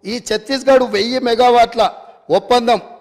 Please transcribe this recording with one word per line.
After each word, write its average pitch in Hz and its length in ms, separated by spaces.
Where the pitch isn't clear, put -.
ఈ 226 140
ఛత్తీస్గఢ్ 254 640
వెయ్యి 226 360
మెగావాట్ల 233 720
ఒప్పందం 233 520